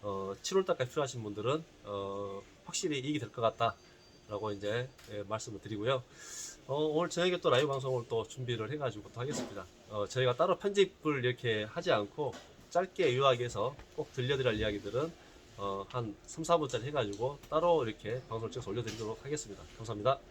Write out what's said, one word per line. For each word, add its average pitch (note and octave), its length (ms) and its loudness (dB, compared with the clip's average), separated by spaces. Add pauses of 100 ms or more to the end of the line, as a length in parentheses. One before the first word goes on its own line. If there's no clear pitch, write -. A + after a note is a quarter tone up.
어, G2 380 -4
칠월 F#3+ 240 2
달까지 E3 260 -2
필요하신 B2+ 320 -2
분들은, G#2+ 400 -2 (220)
어, G2 580 -6 (220)
확실히 D3+ 360 -2
이익이 D3 180 -2
될 A2+ 120 -6
것 A#2+ 120 -4
같다라고 - 1080 -2
이제, G#2 360 -2 (220)
예, G#2 140 -8
말씀을 G2+ 360 -6
드리고요. A2 420 -2 (640)
어, C3+ 100 -2
오늘 D#3 340 2
저녁에 F3 300 2
또 E3 100 4
라이브 D#3 180 6
방송을 C3 400 0
또 A2+ 180 2
준비를 A#2 440 -4
해가지고 B2 420 -4
또 A2+ 80 -10
하겠습니다. G2 460 -4 (220)
어, G#2 180 -2
저희가 B2+ 300 4
따로 F3+ 200 4
편집을 F#3 680 2
이렇게 A#2 400 2
하지 E3+ 260 -2
않고 A#2 420 0 (380)
짧게 E3+ 460 2
요약해서 B2 580 2 (220)
꼭 D3+ 160 -8
들려드릴 B2+ 420 2
이야기들은, G#2+ 580 -2 (440)
어, G2 320 -4
한 A#2 260 -6 (120)
삼, - 180 -10
사 E3+ 120 6
분짜리 B2+ 280 0
해가지고 B2+ 540 -2 (120)
따로 D#3+ 340 4
이렇게 A2 440 -6
방송을 A2+ 240 -4
찍어서 A#2 180 -6
올려드리도록 A2 540 -6
하겠습니다. A2+ 380 -6 (140)
감사합니다. A2+ 440 0 (100)